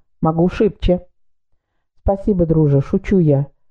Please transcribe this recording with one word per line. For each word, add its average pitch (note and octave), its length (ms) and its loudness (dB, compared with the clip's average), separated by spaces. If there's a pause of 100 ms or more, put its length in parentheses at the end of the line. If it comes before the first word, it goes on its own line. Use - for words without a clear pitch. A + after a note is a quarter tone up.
(200)
Могу E3 280 0
шибче". F3+ 580 -2 (960)
"Спасибо, G3 460 -2
друже, D#3 340 2
шучу F#3+ 380 -2
я. C#3+ 280 2 (240)